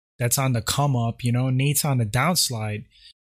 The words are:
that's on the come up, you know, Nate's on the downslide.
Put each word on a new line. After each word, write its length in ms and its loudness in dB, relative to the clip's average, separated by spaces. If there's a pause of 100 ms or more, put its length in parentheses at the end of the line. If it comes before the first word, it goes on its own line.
(180)
that's 200 0
on 140 0
the 100 0
come 340 0
up, 280 -2
you 80 2
know, 180 0
Nate's 340 2
on 140 2
the 80 2
downslide. 800 -2 (540)